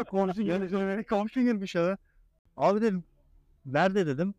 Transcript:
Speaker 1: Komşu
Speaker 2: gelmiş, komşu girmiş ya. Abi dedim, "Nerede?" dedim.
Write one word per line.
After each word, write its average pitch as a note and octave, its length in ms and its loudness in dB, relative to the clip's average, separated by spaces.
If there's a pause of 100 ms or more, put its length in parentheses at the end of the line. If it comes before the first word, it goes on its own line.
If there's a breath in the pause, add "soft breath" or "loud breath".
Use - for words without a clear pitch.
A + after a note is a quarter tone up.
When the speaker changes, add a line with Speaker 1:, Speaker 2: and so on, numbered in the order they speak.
Speaker 1:
Komşu F#3+ 340 0
Speaker 2:
gelmiş, G3 640 -2
komşu A3 340 -2
girmiş G#3+ 340 0
ya. F3+ 220 0 (600)
Abi F#3+ 240 4
dedim, F#3+ 220 0 (600)
"Nerede?" F3 420 2
dedim. E3 320 -2